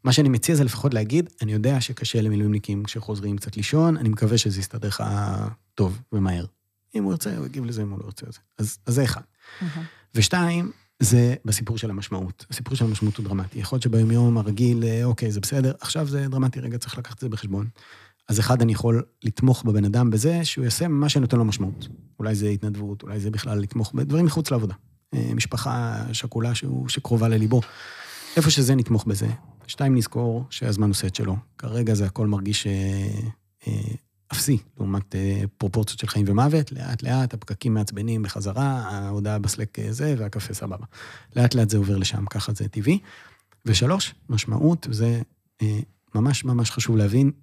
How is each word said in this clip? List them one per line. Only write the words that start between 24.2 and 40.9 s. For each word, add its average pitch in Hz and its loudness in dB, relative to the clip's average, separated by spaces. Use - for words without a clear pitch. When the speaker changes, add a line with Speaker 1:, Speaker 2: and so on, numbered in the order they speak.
Speaker 1:
מחוץ 151 0
לעבודה. 110 0
אה, 120 0
משפחה 117 -2
שכולה 117 -2
שהוא, 131 -4
שקרובה 117 0
לליבו. 113 4
איפה 160 6
שזה, 135 4
נתמוך 113 2
בזה. 107 0
שתיים, 135 2
נזכור 120 0
שהזמן 104 0
עושה 98 0
את 92 -4
שלו. 98 -2
כרגע 113 0
זה 101 2
הכל 107 -2
מרגיש, 101 -2
אה, 101 0
אה, 113 -2
אפסי, 127 2
לעומת, 98 -2
אה, 98 0
פרופורציות 107 -2
של - -6
חיים 104 0
ומוות. 139 2
לאט 127 -6
לאט, 127 0
הפקקים 107 -4
מעצבנים 107 -2
בחזרה, 98 -4
ההודעה 101 -2
בסלק, 101 -4
אה, 107 -4
זה, 143 0
והקפה 101 -6
סבבה. 98 -8